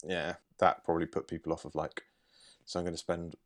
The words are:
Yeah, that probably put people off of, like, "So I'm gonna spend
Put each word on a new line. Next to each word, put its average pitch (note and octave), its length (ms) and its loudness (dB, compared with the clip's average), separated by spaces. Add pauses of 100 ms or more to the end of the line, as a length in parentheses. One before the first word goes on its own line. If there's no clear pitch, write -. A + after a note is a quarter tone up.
Yeah, F2 320 0 (240)
that - 240 6
probably E2 220 2
put - 220 -4
people E2 260 -2
off - 120 -4
of, D2 100 -10
like, - 280 -4 (600)
"So - 140 -2
I'm F2 60 0
gonna E2+ 120 -2
spend E2+ 380 -4 (100)